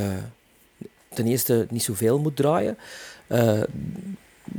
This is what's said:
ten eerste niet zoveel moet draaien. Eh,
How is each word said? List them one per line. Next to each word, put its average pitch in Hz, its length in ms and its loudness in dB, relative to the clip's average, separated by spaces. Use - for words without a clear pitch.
ten 117 120 0
eerste 120 440 2
niet 117 120 -2
zoveel 117 360 2
moet 151 180 0
draaien. 180 420 2
Eh, 110 340 4